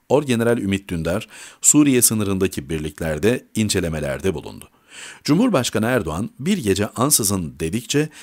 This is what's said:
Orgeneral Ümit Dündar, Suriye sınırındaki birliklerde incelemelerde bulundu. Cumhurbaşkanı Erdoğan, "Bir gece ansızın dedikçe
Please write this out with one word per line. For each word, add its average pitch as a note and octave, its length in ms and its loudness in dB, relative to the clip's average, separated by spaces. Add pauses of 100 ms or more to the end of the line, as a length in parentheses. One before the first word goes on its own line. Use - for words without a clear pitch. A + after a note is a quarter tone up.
Orgeneral A#2+ 500 2
Ümit G2 320 -2
Dündar, E2+ 380 -2 (340)
Suriye C#3+ 400 6
sınırındaki G2 680 0
birliklerde D#2+ 840 -2
incelemelerde E2 800 -2
bulundu. G#1+ 340 -14 (560)
Cumhurbaşkanı C#3+ 640 2
Erdoğan, G2+ 520 -2
"Bir F#3 200 -2
gece G2+ 300 0
ansızın G2+ 720 -2
dedikçe B2 480 -2 (140)